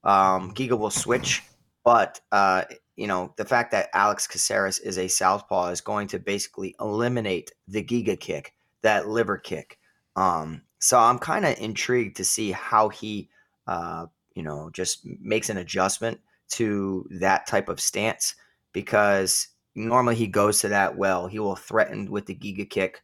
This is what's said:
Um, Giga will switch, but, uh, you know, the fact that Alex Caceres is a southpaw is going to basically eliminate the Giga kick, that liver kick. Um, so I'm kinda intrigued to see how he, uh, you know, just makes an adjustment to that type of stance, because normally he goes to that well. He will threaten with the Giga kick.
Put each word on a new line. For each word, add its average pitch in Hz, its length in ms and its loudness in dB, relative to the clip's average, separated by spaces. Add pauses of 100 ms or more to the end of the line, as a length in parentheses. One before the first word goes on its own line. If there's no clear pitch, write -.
Um, 95 520 4
Giga 123 240 0
will 107 100 -2
switch, - 540 -2 (420)
but, - 360 4 (120)
uh, 98 320 4 (320)
you - 100 -6
know, 90 300 -2
the 107 80 -4
fact 120 280 2
that 101 200 0
Alex 101 340 2
Caceres 98 520 -2
is 92 200 -6
a 92 100 -2
southpaw 92 600 0
is 90 140 -6
going 104 260 -4
to 98 100 -6
basically 98 640 -6
eliminate 110 720 -2 (160)
the 101 160 -4
Giga 110 340 -2
kick, - 360 -8 (260)
that 104 280 2
liver 107 280 0
kick. - 420 -10 (380)
Um, 82 460 0 (160)
so - 200 4
I'm 120 200 6
kinda 170 440 0
intrigued 110 540 -2
to 95 80 -4
see 107 260 -2
how 107 380 2
he, 104 400 -10 (380)
uh, 85 400 -6 (280)
you 90 80 -10
know, 76 300 -10
just - 340 -6 (140)
makes 107 280 -2
an 107 80 -4
adjustment 95 640 -2 (300)
to 98 600 -2
that 92 360 0
type - 240 0
of 92 100 -8
stance, - 540 -2 (380)
because 98 760 2 (260)
normally 120 400 2
he 113 120 0
goes 101 340 4
to 107 80 0
that 101 280 2
well. 92 300 0
He 101 120 -10
will 101 180 -2
threaten 101 540 -2
with 101 160 -6
the 98 80 -10
Giga 101 340 -10
kick. - 360 -2